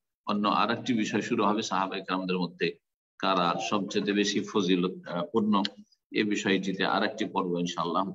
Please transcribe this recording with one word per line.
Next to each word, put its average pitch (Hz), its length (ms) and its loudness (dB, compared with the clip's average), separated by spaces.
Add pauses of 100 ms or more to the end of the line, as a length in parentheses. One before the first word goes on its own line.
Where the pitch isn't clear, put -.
(260)
অন্য 104 220 0
আরেকটি 117 460 0
বিষয় 107 260 0
শুরু 107 240 0
হবে, 107 180 2
সাহাবায়ে 95 400 -2
কেরামদের 92 360 -2
মধ্যে 87 400 -2 (400)
কারা 90 360 2 (160)
সবচেয়ে 101 420 0
বেশি 101 280 2
ফজিলত, 92 680 0
আহ, 87 240 -4
পূর্ণ, 104 300 2 (500)
এ 110 120 2
বিষয়টিতে 95 600 0
আরেকটি 101 400 0
পর্ব 90 340 -2
ইনশাআল্লাহ 87 560 -2